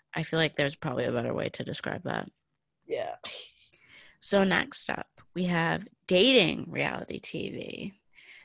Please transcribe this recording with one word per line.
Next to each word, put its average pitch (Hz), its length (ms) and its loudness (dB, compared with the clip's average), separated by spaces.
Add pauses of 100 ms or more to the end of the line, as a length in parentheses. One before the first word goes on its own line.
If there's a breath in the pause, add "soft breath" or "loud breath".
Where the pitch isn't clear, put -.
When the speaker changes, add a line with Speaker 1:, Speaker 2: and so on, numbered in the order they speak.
(140)
Speaker 1:
I 160 80 -2
feel 160 160 -2
like 160 180 2
there's 147 180 0
probably 123 300 -2
a 120 80 0
better 120 220 0
way - 160 -2
to - 120 -8
describe - 420 -6
that. - 260 -4 (560)
Speaker 2:
Yeah. - 300 -6 (1040 loud breath)
Speaker 1:
So 196 240 4
next 190 460 2
up, - 180 -6 (280)
we 180 100 -2
have 165 420 0 (200)
dating 196 640 6
reality - 480 -4
T - 320 -4
V. - 440 -10 (500 loud breath)